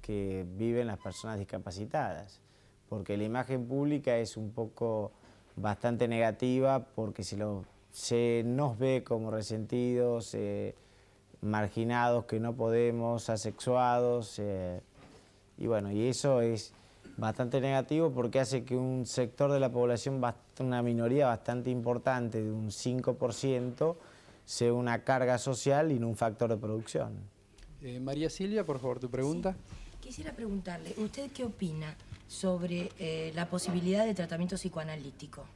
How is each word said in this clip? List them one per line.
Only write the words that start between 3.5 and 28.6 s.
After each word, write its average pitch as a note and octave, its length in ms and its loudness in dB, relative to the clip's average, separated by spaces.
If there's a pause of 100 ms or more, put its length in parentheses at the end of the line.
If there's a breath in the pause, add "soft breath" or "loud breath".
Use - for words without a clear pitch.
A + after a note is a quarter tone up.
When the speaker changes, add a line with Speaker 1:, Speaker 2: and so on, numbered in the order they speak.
Speaker 1:
pública C#3+ 500 2
es A2+ 200 -2
un G#2+ 140 -6
poco A2 600 -2 (440 loud breath)
bastante A2+ 520 0
negativa, B2+ 800 4 (100)
porque G#2+ 280 -4
se G2 140 -6
lo, G2+ 280 -2 (260)
se A#2 540 2
nos B2 320 2
ve C3 280 2
como A2 240 -2
resentidos, A#2 1040 0
eh, G2+ 400 -4 (680 loud breath)
marginados, A2+ 840 2
que A2 140 -2
no A#2 160 -2
podemos, A#2 760 2
asexuados, B2 1080 2
eh, F#2 400 -2 (760 loud breath)
y - 100 -4
bueno, G#2 240 2
y G#2+ 160 2
eso C3 340 4
es A2+ 320 0 (440 loud breath)
bastante A#2 420 0
negativo C#3 520 2
porque B2+ 280 2
hace B2+ 240 0
que B2 140 0
un B2+ 280 0
sector C3 460 0
de C#3+ 80 4
la C3 100 4
población, B2 520 2
bast-, - 400 -4
una B2 200 2
minoría A#2+ 460 4
bastante A#2+ 420 0
importante A#2+ 720 0
de G#2+ 100 0
un A2 200 -2
cinco B2 440 0
por B2 180 -2
ciento, C3 640 0 (480 loud breath)
sea A#2+ 280 2
una A#2+ 300 0
carga B2+ 340 4
social C#3 540 2
y B2+ 80 2
no A#2 80 0
un A2 80 0
factor A2+ 340 2
de A2+ 80 4
producción. A2 540 -4 (720)
Speaker 2:
Eh, B2+ 180 -8
María C#3 300 -2
Silvia, G3+ 360 -2